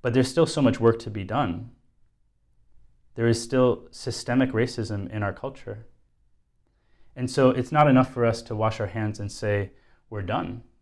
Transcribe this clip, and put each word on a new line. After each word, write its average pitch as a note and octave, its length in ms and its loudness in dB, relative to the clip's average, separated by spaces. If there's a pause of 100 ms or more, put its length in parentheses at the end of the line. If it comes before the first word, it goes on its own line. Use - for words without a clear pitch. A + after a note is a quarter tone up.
But A#2+ 120 -2
there's C3 160 2
still E3 180 2
so D#3 140 -2
much A#2 180 4
work A2+ 200 4
to A2 120 -12
be G2+ 120 -8
done. G#2+ 480 -4 (1400)
There A#2 120 0
is A#2 120 4
still B2+ 520 2
systemic B2 600 -2
racism G#2+ 600 -4
in G#2+ 100 -6
our G2 120 -2
culture. A2+ 520 -12 (1300)
And B2 140 -4
so C3 220 4
it's B2+ 200 -2
not D3+ 160 6
enough C3 240 6
for A#2+ 140 0
us A2+ 180 2
to A2+ 120 -8
wash A2 240 0
our G#2 80 -2
hands G#2+ 320 -6
and G2+ 120 -6
say, G#2 420 -2 (360)
"We're G#2 140 -8
done." A2 400 -6 (180)